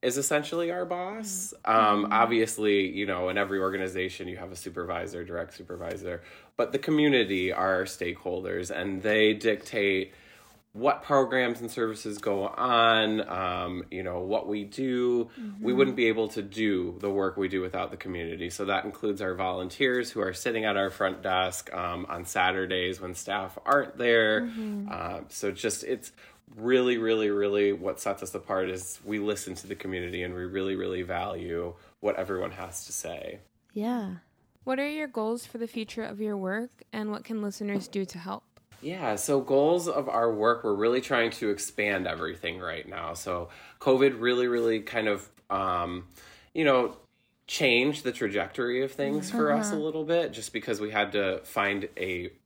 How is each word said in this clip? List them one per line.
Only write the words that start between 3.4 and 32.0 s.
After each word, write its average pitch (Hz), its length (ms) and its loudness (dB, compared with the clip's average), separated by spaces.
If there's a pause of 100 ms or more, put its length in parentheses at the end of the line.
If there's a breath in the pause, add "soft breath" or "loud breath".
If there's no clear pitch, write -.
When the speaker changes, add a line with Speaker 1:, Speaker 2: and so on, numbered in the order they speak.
Speaker 1:
organization, 92 680 -2
you - 80 -8
have 90 160 -12
a 85 40 -12
supervisor, 87 680 -6
direct 85 300 -8
supervisor, 87 680 -8 (360 loud breath)
but - 140 2
the 208 60 0
community 123 720 4
are 95 260 2
our 92 80 0
stakeholders, 90 880 -4
and 92 320 -4
they 107 300 6
dictate 104 800 0 (600 loud breath)
what 123 300 0
programs 127 560 2
and 117 100 -8
services 110 480 -4
go 98 300 0
on, 113 800 4
um, 90 640 -2
you 92 100 -6
know, 90 200 -4
what 98 260 0
we 104 160 -2
do. 123 760 0
We 247 60 -10
Speaker 2:
Mm-hmm. 107 320 0
Speaker 1:
wouldn't 131 200 6
be 120 120 4
able 110 200 2
to 104 140 -6
do 98 560 0
the 101 100 -2
work 98 280 0
we 98 100 0
do 92 140 0
without 90 320 -4
the 92 40 -12
community. 85 540 -6
So 101 140 -6
that 95 200 0
includes 104 380 -4
our 92 120 -2
volunteers 95 760 -2
who 113 100 -4
are 92 120 0
sitting 113 320 -2
at 104 120 2
our 98 140 2
front 92 320 -2
desk, 92 500 -2
um, 90 360 -4
on 87 160 -6
Saturdays 92 760 0
when 90 140 -8
staff 98 500 -6
aren't 139 320 2
there. 113 460 4
Speaker 2:
Mm-hmm. 214 480 -6
Speaker 1:
Uh, 87 380 -6
so - 240 -4
just, - 320 -2
it's - 260 -4 (460 loud breath)
really, 123 420 4
really, 113 320 4
really 101 420 4
what 92 280 -2
sets - 240 -2
us 95 100 -10
apart 95 340 -2
is 92 360 -6
we 104 160 -2
listen 101 340 -2
to 92 140 -14
the 98 80 -6
community 90 480 -4
and 90 100 -6
we 90 100 -6
really, 95 300 -2
really 92 280 -2
value 87 680 -4 (280 soft breath)